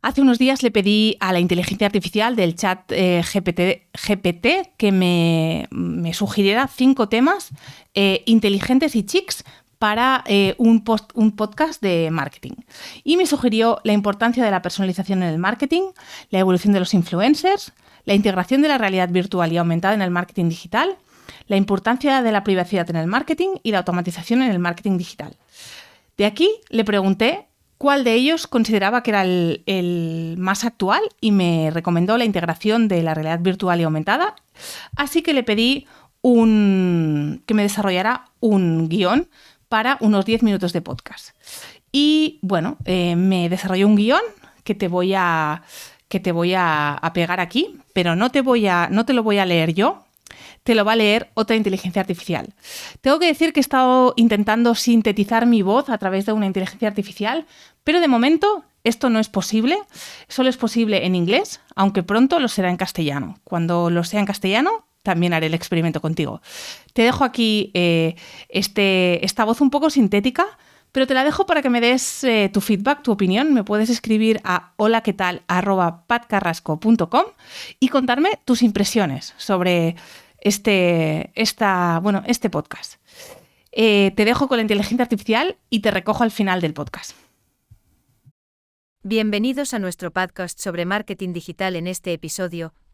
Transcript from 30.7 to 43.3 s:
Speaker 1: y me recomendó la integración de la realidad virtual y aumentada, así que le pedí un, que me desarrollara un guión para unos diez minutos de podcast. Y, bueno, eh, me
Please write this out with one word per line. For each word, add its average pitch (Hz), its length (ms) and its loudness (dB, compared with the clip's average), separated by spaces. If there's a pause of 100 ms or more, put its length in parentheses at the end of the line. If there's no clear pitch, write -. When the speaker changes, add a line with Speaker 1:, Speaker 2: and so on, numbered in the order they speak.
Speaker 1:
y 220 100 2
me 170 420 2
recomendó 170 460 0
la 240 60 0
integración 214 640 0
de 170 160 0
la 160 100 0
realidad 156 240 -4
virtual 180 420 0
y 165 40 2
aumentada, 196 500 -2 (640)
así 294 260 -2
que 330 100 -2
le 262 120 0
pedí 233 420 0 (340)
un, 190 1300 2
que 220 80 0
me 214 80 2
desarrollara 202 800 -2
un 170 480 2
guión 202 400 0 (400)
para 233 320 0
unos 208 240 2
diez 220 180 0
minutos 190 300 0
de 175 80 -2
podcast. - 560 -14 (560)
Y, 302 500 0
bueno, 170 420 -2
eh, 175 300 -2
me 180 340 2